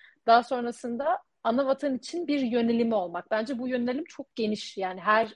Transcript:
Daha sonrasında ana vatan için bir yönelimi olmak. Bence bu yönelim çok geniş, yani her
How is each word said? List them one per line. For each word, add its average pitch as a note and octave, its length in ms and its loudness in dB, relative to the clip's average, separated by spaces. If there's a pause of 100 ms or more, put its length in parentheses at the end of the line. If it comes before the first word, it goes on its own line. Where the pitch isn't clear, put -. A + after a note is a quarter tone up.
(260)
Daha A#3 180 8
sonrasında B3 720 -4 (260)
ana B3 220 2
vatan C4+ 300 0
için E4+ 320 -8
bir C#4+ 120 0
yönelimi A#3 560 2
olmak. F3 360 -4
Bence A3+ 280 -2
bu B3+ 80 -4
yönelim B3+ 360 -2
çok - 320 -14
geniş, G#3+ 420 -4
yani F#3 240 -6
her G#3+ 340 2